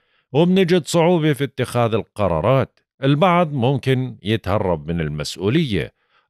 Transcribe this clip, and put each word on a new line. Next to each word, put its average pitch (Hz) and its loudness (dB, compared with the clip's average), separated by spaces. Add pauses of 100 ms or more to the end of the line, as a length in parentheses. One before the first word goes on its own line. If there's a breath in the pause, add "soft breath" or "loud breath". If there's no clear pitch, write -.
(320)
وبنجد 175 2
صعوبة 165 2
في 135 -4
اتخاذ 120 -2
القرارات. 101 0 (240)
البعض 165 2
ممكن 127 -2
يتهرب 92 -2
من 85 -2
المسؤولية 82 -2 (340)